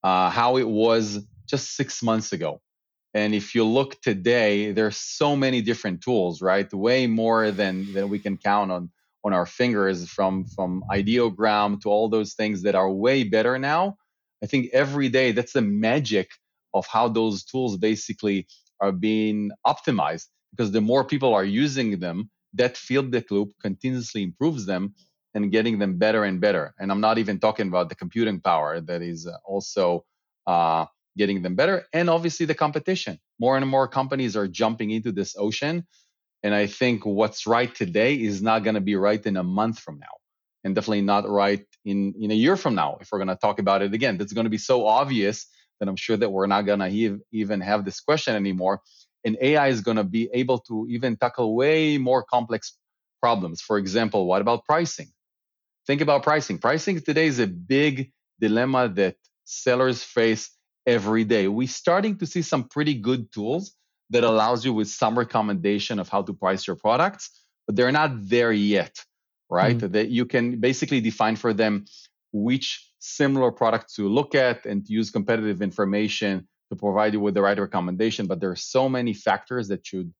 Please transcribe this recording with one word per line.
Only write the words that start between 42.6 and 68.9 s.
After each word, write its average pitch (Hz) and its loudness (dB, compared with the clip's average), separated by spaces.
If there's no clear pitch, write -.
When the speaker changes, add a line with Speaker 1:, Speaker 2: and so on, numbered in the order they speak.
Speaker 1:
now. 76 -2
If - -20
we're 101 -2
gonna 95 -2
talk 104 0
about 98 2
it 101 -2
again, 113 -2
that's 104 -6
gonna 113 -2
be 107 -2
so 120 2
obvious 110 0
that 101 -2
I'm 95 -4
sure 110 -2
that 104 0
we're 95 0
not 101 2
gonna 98 0
ev-, 104 -2
even 104 -2
have 101 0
this 98 -8
question 143 -2
anymore. 98 -2
And 110 -2
A 139 2
I 143 4
is 123 0
gonna 110 0
be 110 -2
able 123 0
to 113 -8
even 120 -2
tackle 120 -2
way 151 2
more 127 2
complex 117 -4
problems. 92 0
For 107 0
example, 101 0
what 92 2
about 117 0
pricing? 160 -2
Think 143 0
about 147 2
pricing. 151 0
Pricing 156 0
today 160 2
is 131 0
a 113 2
big 131 0
dilemma 120 2
that 92 0
sellers 127 0
face 113 0
every 113 2
day. 107 4
We're 113 0
starting 196 0
to 170 -4
see 175 -2
some 139 -2
pretty 151 0
good 120 -2
tools 135 -4
that 117 4
allows 113 2
you 127 0
with 107 0
some 113 0
recommendation 104 0
of 90 -6
how 98 -2
to 95 -8
price 95 -2
your 92 -4
products, 151 0
but 107 -2
they're 123 4
not 151 2
there 117 2
yet, 101 2